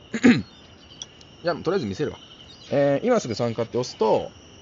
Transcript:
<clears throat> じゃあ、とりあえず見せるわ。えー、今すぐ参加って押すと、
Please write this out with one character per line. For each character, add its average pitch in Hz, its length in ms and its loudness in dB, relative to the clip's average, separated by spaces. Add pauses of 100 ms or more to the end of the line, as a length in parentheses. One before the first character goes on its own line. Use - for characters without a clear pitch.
<clears throat> - 1400 -2
じ 170 60 0
ゃ 165 40 0
あ、 - 20 -2
と - 140 -4
り 190 60 0
あ - 20 0
え - 20 0
ず 139 60 -4
見 95 80 -4
せ 151 100 -6
る 107 80 -4
わ。 - 60 -14 (540)
え 139 320 2
ー、 214 40 0
今 240 120 2
す - 80 -6
ぐ 110 80 -4
参 117 180 -2
加 117 100 -4
っ 110 40 -4
て 117 100 -6
押 123 60 0
す - 140 -10
と、 113 340 0 (300)